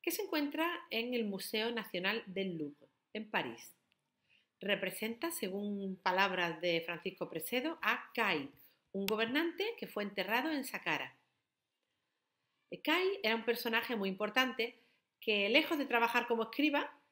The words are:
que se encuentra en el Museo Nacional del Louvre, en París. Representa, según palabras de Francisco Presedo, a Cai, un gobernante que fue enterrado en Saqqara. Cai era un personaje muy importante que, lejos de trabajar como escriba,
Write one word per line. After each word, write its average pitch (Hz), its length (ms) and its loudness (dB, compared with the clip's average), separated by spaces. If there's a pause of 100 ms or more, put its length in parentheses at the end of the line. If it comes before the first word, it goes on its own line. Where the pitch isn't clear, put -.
que 339 80 -4
se 415 120 -2
encuentra 311 460 0 (220)
en 233 240 0
el 226 100 2
Museo 214 460 -2
Nacional 214 560 0
del 190 320 -2
Louvre, 147 300 -8 (240)
en - 180 -8
París. 131 440 -4 (840)
Representa, 202 720 -2
según 196 680 -4
palabras 180 640 2
de 170 220 2
Francisco 170 460 -6
Presedo, 254 540 -2
a 226 320 -2
Cai, 175 360 0 (420)
un 196 140 -4
gobernante 294 720 0
que - 80 -10
fue - 160 -6
enterrado 208 480 0
en 285 140 -2
Saqqara. 147 520 -4 (1700)
Cai 370 400 2
era 220 140 2
un 220 80 -4
personaje 233 520 0
muy 196 120 0
importante 226 680 0 (420)
que, 202 280 2
lejos 302 300 4
de 277 80 0
trabajar 233 400 4
como 226 180 2
escriba, 285 480 2 (200)